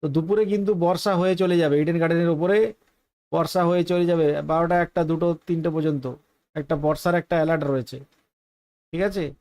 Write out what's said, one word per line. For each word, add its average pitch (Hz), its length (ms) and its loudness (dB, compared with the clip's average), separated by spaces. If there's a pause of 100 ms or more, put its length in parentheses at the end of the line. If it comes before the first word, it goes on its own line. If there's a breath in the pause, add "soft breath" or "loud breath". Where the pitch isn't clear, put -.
তো 156 60 -4
দুপুরে 165 380 0
কিন্তু 202 280 0
বর্ষা 180 420 0
হয়ে 180 200 2
চলে 180 220 2
যাবে, 151 240 2
ইডেন 165 180 0
গার্ডেনের 170 300 2
ওপরে 196 440 2 (600)
বর্ষা 165 320 0
হয়ে 175 180 2
চলে 175 220 0
যাবে 156 360 2
বারোটা, 165 400 0
একটা, 170 220 -2
দুটো, 165 340 0 (100)
তিনটে 170 220 -2
পর্যন্ত 151 440 -2 (420)
একটা 151 200 -4
বর্ষার 151 400 -2
একটা 175 200 -2
অ্যালার্ট 160 280 0
রয়েছে, 131 360 -4 (920)
ঠিক 165 100 -4
আছে? 190 400 -4